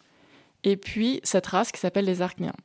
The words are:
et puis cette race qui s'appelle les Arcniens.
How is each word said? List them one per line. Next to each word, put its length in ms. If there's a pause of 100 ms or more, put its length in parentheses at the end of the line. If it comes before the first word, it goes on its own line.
(640)
et 140
puis 460
cette 240
race 260
qui 80
s'appelle 240
les 160
Arcniens. 320 (120)